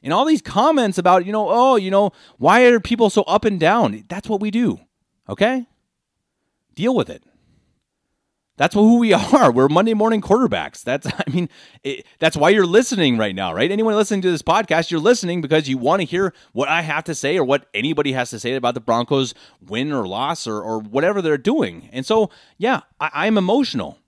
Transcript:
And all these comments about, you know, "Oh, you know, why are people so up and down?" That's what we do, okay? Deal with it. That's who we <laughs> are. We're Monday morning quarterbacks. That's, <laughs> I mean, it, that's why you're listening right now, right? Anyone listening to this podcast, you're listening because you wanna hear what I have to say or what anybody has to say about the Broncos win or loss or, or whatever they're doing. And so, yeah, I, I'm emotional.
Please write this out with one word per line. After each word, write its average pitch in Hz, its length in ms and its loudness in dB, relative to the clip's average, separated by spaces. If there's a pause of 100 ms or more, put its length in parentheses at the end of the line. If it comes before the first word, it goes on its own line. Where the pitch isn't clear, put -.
And 135 80 -8
all 214 140 2
these 311 160 0
comments 240 560 0
about, 180 280 4
you 196 60 -8
know, 214 180 -2
"Oh, 247 280 4
you 190 120 -2
know, 196 220 2 (260)
why 202 280 4
are 240 140 6
people 226 300 2
so 202 140 2
up 190 220 0
and 202 140 0
down?" 156 500 2
That's 185 180 -12
what 208 140 -2
we 214 100 -4
do, 214 280 0 (500)
okay? 240 380 -2 (1080)
Deal 226 180 0
with 208 160 -2
it. - 140 -18 (1300)
That's 151 200 0
who 220 240 6
we 226 140 2
<laughs> - 0 -
are. 175 380 4
We're 127 160 4
Monday 190 280 2
morning 214 260 0
quarterbacks. 98 600 -2
That's, 131 240 -6
<laughs> - 200 -8
I - 40 -8
mean, 175 180 -4 (340)
it, 139 220 -10 (140)
that's 160 180 0
why 151 120 4
you're 202 180 4
listening 175 500 2
right 104 160 -2
now, 92 200 -6
right? 123 180 -2
Anyone 220 240 -2
listening 208 260 -2
to 180 100 0
this 160 120 -4
podcast, 170 480 0
you're 165 80 -2
listening 180 420 0
because 147 260 0
you 131 100 -4
wanna 160 260 0
hear 175 300 -4 (180)
what 135 180 -4
I 160 120 0
have 156 240 -6
to 160 100 -8
say 151 220 -2
or 165 60 0
what 135 300 -2
anybody 143 400 -2
has 127 160 -4
to 113 100 -12
say 123 160 -4
about 123 200 -2
the 127 40 -8
Broncos 120 540 -2 (260)
win 113 320 -6
or 120 160 -4
loss 131 380 -6
or, 107 160 -6
or 110 180 -6
whatever 143 420 -2
they're 156 160 0
doing. 131 540 -4
And 131 140 -10
so, 220 240 0 (280)
yeah, 214 240 -2 (180)
I, 156 260 -4
I'm 220 120 2
emotional. 185 600 -2 (100)